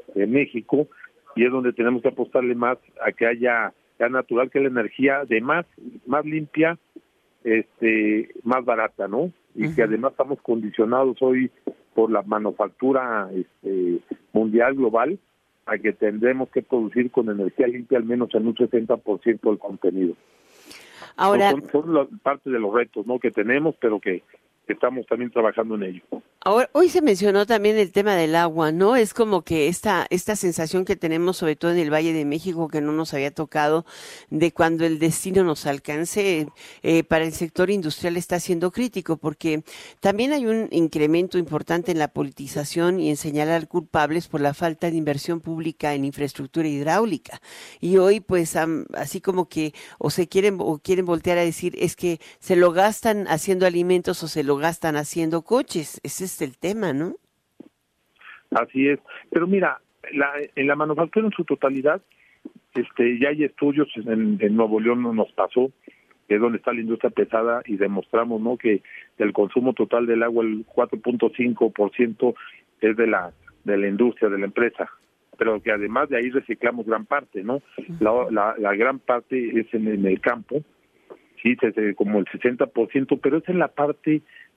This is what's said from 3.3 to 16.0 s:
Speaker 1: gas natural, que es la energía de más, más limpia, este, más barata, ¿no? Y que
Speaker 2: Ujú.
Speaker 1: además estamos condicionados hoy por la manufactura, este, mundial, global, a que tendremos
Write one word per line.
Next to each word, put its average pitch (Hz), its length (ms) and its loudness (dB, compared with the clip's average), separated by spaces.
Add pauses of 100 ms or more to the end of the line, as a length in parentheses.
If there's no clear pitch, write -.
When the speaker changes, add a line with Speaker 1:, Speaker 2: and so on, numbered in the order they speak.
Speaker 1:
gas 117 100 0
natural, 127 400 0
que - 80 0
es 139 60 2
la 135 60 2
energía 131 540 0
de 117 160 0
más, 156 240 0 (420)
más 143 180 -2
limpia, 156 520 -2 (680)
este, 110 840 0 (120)
más 123 220 0
barata, 113 420 -2
¿no? 131 240 -2 (240)
Y - 80 -4 (120)
que 127 80 2
Speaker 2:
Ujú. 107 80 2
Speaker 1:
además 113 200 0
estamos 135 320 -4
condicionados 117 800 0
hoy 127 320 2 (420)
por 113 160 4
la 104 120 2
manufactura, 107 1120 -2
este, 90 680 -4 (320)
mundial, 113 420 2
global, 131 460 0 (460)
a 107 100 -4
que 104 160 -2
tendremos 113 560 0